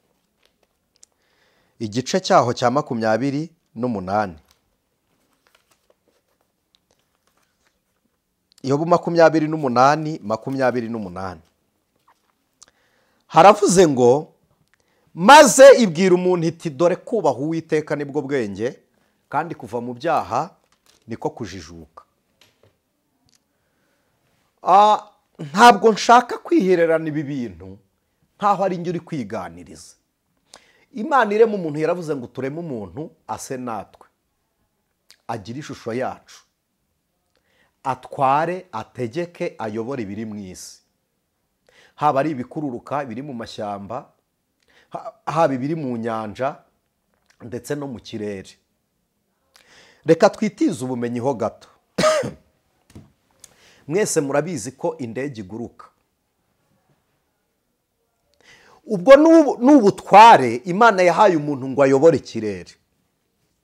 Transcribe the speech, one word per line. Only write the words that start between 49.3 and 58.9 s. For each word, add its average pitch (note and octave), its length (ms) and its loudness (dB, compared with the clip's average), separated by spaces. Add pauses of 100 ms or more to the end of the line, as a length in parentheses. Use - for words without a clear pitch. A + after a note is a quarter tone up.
Reka D#3+ 240 4
twitize G#3 540 -6
ubumenyi A#2+ 360 -6
ho C3 140 -4
gato. G#2 340 -8 (280)
<coughs> D5+ 400 -2 (1500)
Mwese F3 320 -2
murabizi C#3 520 -4
ko E3 260 -8
indege A#2 420 -10
iguruka. G#2 460 -14 (3000)
Ubwo A3+ 300 6